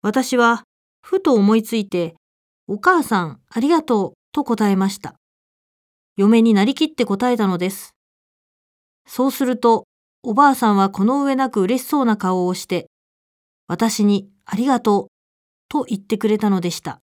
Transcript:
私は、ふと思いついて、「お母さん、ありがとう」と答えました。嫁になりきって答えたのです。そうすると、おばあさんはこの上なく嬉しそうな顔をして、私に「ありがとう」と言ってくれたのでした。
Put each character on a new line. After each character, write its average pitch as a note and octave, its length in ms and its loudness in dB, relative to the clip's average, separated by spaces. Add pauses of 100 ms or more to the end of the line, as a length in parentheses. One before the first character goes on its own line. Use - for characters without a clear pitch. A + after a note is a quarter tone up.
私 B3 360 -2
は、 A#3+ 260 2 (380)
ふ - 180 -4
と E4 140 2
思 G#3 220 4
い A3+ 80 2
つ A#3 120 -8
い G3+ 120 -2
て、 E3+ 280 -4 (520)
「お G3+ 120 -6
母 F4+ 220 2
さ G3 220 -2
ん、 D3+ 260 -12
あ A#3 100 -8
り C#4 100 -2
が E4 120 2
と G#3+ 280 -2
う」 - 40 -16 (200)
と D4 100 -4
答 A3 260 0
え G3 60 2
ま F#3+ 140 0
し G3 100 -10
た。 - 160 -16 (1000)
嫁 A3 240 4
に A3+ 120 4
な G3+ 120 4
り C#4 100 -2
き D#4 100 -2
っ D#4 40 -6
て B3+ 160 -2
答 G#3+ 260 -2
え A#3+ 60 0
た G#3 100 0
の F3+ 100 -2
で F3+ 140 -4
す。 - 240 -18 (1120)
そ C4 200 -2
う C4 40 0
す C4+ 120 -6
る B3 140 -2
と、 A#3 280 2 (360)
お A#3 120 -6
ば C#4+ 160 6
あ C4+ 60 2
さ A#3 140 2
ん G3+ 60 4
は G3 160 4
こ G3 120 -2
の C#4 200 2
上 C#4 120 0
な C4 140 0
く G#3+ 120 -2
嬉 A#3+ 220 0
し - 40 -14
そ D4 140 0
う B3 40 0
な G#3+ 120 2
顔 F#3 280 -2
を F3+ 80 -2
し - 140 -10
て、 F3+ 200 -6 (800)
私 A3 360 -2
に G3+ 260 0 (160)
「あ - 100 -8
り A#3+ 120 -2
が B3+ 120 2
と G3+ 260 0
う」 - 20 -20 (640)
と - 140 -4
言 F#3 140 -6
っ G3 40 -12
て - 160 -4
く A3 100 -2
れ G#3+ 100 2
た G#3+ 120 -2
の F#3+ 120 0
で F3 80 -4
し - 120 -10
た。 C3 260 -12